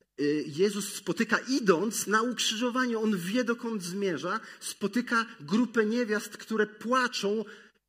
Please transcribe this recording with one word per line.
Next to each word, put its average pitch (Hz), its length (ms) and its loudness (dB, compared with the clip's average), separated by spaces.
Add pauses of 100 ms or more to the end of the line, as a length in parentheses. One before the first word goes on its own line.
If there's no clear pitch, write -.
(200)
y, 147 260 0
Jezus 196 480 0
spotyka, 226 440 0
idąc 214 680 2
na 214 160 4
ukrzyżowanie, 240 760 0
on 214 180 2
wie, 196 280 0
dokąd 226 380 -2
zmierza, 185 580 -2 (200)
spotyka 226 640 0 (140)
grupę 220 460 2
niewiast, 214 500 -2
które 214 300 0
płaczą 226 800 0 (440)